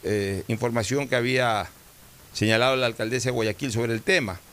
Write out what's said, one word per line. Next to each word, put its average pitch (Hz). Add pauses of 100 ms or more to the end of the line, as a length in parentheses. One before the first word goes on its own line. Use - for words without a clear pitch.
eh, 98
información 117
que 123
había 120 (640)
señalado 113
la 127
alcaldesa 117
de -
Guayaquil 113
sobre 117
el 110
tema 123 (120)